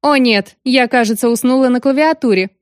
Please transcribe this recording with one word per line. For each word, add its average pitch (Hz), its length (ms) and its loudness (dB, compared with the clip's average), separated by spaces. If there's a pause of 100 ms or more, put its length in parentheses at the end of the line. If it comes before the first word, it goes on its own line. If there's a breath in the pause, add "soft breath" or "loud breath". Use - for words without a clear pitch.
О 294 140 2
нет, 226 480 -2
я, 254 240 0
кажется, 233 420 0
уснула 254 380 0
на 247 120 0
клавиатуре. 269 720 0 (120)